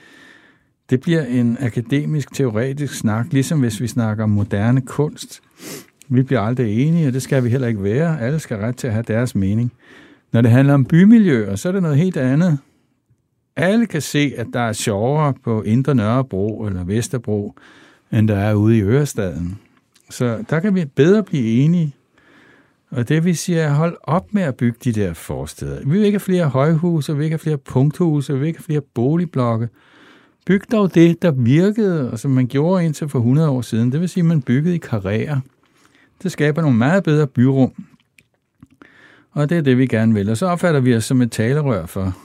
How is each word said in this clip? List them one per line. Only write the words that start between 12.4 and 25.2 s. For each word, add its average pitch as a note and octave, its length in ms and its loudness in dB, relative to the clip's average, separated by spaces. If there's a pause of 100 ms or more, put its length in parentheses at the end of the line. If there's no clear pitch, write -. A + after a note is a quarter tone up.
Alle G#3 300 0
kan - 160 -6
se, D3 360 -2
at A#2 160 -6
der C3 60 -4
er A2+ 140 -2
sjovere C3 600 -2 (100)
på A2 180 -2
Indre C3 340 0
Nørrebro A2 680 -2
eller F#2 180 -6
Vesterbro, G#2 720 -4 (560)
end A2 160 2
der G#2+ 80 2
er G#2+ 180 0
ude G#2+ 240 4
i G#2+ 40 2
Ørestaden. G2 760 -2 (500)
Så A#2 400 -4
der D#3 100 0
kan G3 160 -2
vi F3 100 -2
bedre F3+ 380 2
blive C#3 220 -2
enige. D3 500 2 (920)
Og A#2+ 200 -4
det, D#3+ 160 2
vi F3+ 80 2
siger, E3 280 -2
er, D3 120 0
hold D#3+ 300 0
op F3+ 300 -2
med G3+ 80 0
at C#3+ 140 -2
bygge A#2+ 280 -2
de B2 80 -2
der G2+ 220 -2
forstæder. C#2 720 -10